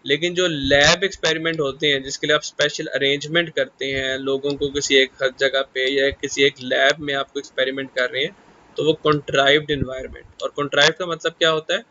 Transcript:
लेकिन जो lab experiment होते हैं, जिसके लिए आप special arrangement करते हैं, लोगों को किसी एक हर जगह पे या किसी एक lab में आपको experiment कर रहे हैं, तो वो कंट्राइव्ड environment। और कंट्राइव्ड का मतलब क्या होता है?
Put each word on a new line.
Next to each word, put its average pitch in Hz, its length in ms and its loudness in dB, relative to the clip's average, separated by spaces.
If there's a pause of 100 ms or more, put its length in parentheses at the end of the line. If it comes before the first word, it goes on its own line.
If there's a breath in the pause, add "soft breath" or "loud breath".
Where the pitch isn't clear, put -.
लेकिन 151 280 0
जो 180 140 2
lab 147 560 4
experiment 160 560 -2
होते 143 280 -2
हैं, 139 160 0
जिसके 139 240 -8
लिए 151 80 4
आप 147 60 0
special - 440 -4
arrangement 147 720 0
करते 135 300 -4
हैं, 131 320 -4
लोगों 135 360 -2
को 143 160 -4
किसी 139 260 0
एक 131 160 4 (120)
हर 131 160 0
जगह 135 220 0
पे 131 280 -2
या 139 200 2
किसी 139 340 -2
एक 143 160 4
lab 131 400 2
में 143 140 -6
आपको 139 260 -6
experiment 135 500 -4
कर 127 200 -2
रहे 127 140 -4
हैं, 202 120 -8 (420)
तो 143 60 -4
वो 156 100 2
कंट्राइव्ड 147 800 2
environment। 131 540 -8 (180)
और 135 60 -4
कंट्राइव्ड 143 460 2
का 185 100 -6
मतलब 165 260 -4
क्या 165 180 2
होता 156 240 -2
है? 226 180 -4